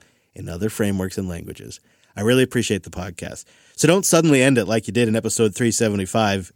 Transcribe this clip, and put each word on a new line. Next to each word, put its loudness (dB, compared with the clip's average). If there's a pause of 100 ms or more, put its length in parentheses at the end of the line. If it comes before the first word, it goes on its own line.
(360)
in -12
other -4
frameworks -2
and -4
languages. -12 (360)
I -8
really 4
appreciate -2
the -18
podcast. -12 (300)
So 2
don't 4
suddenly 4
end 4
it 2
like 0
you -4
did 2
in 0
episode 0
three 0
seventy-five, 0